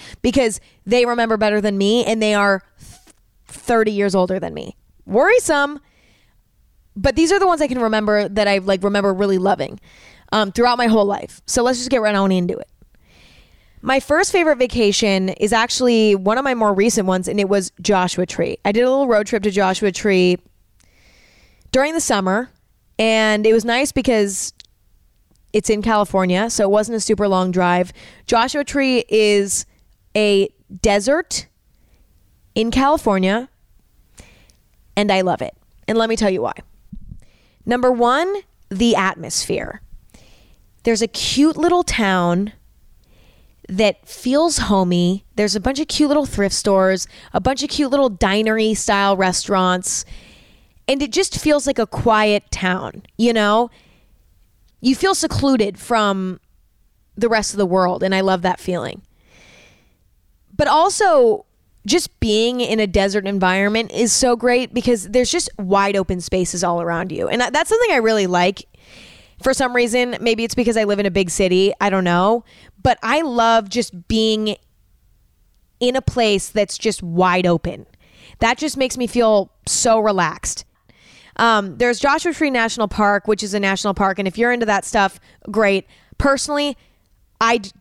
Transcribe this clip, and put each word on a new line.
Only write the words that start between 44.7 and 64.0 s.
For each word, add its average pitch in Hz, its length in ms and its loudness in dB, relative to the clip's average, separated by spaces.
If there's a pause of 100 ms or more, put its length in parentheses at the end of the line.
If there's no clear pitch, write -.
There's 208 180 0
a 214 60 -4
bunch 262 180 -2
of 302 80 -4
cute 294 220 0
little 294 160 2
thrift 202 280 -2
stores, 190 540 0 (260)
a 190 60 -2
bunch 262 240 -2
of 294 60 -6
cute 285 200 -2
little 269 200 2
dinery 220 640 0
style 202 420 0
restaurants, 185 880 -2 (840)
and 277 120 0
it 247 120 -4
just - 260 -2
feels 294 260 0
like 277 140 -2
a 220 80 -2
quiet 214 640 0
town, - 520 -6 (140)
you 233 140 2
know? 220 380 2 (1120)
You 233 120 2
feel 381 220 0
secluded 254 640 0
from 196 640 -2 (720)
the 220 140 -2
rest 220 240 -2
of 202 60 -4
the 202 60 2
world, 180 380 0
and 190 100 0
I 190 60 2
love 190 220 0
that 180 180 -2
feeling. - 440 -8 (1500)
But 294 100 0
also, 311 800 2 (420)
just - 320 -2
being 233 400 0
in 220 220 -2
a 208 60 0
desert 196 380 0
environment 196 680 0
is 220 180 0